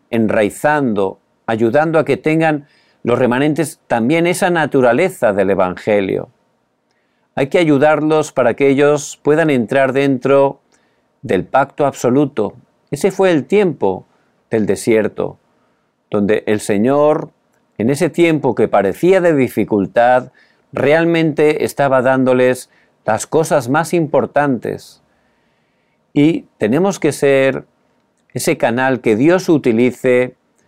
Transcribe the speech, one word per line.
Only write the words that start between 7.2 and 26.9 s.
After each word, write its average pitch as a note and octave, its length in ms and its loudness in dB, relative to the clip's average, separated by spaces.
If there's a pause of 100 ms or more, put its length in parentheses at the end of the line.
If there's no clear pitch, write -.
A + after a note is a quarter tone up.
Hay C#3+ 140 -4
que F#3 100 0
ayudarlos D3+ 720 2
para A#2+ 220 0
que C#3 140 2
ellos C#3+ 540 0
puedan D#3 280 2
entrar C3 420 0
dentro C#3 680 0 (600)
del G2 240 -4
pacto C#3 400 -2
absoluto. C3 720 -2 (360)
Ese F#3 200 -2
fue F#3+ 200 0
el D3+ 140 0
tiempo C3+ 640 -2 (420)
del A2 160 -2
desierto, G2+ 720 -2 (720)
donde G#2 360 -2
el G#2+ 140 -2
Señor, C#3+ 680 0 (480)
en A2 140 -2
ese D3 180 -2
tiempo D3 460 0
que A2 140 0
parecía A2+ 520 0
de E3+ 140 2
dificultad, A#2+ 1000 0 (400)
realmente D#3 920 0
estaba C3 380 0
dándoles B2+ 680 0 (340)
las G#2+ 220 -4
cosas D3+ 420 -2
más D#3 260 -2
importantes. C3+ 1080 -2 (1120)
Y D3+ 340 0 (120)
tenemos E3 420 0